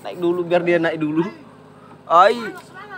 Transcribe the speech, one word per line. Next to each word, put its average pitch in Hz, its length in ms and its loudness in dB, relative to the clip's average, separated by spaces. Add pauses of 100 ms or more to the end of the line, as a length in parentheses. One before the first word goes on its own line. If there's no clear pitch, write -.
Naik 180 160 -10
dulu, 175 240 0
biar 170 160 2
dia 170 160 2
naik 165 240 -2
dulu. 156 240 -2 (800)
Ai. 180 320 4 (600)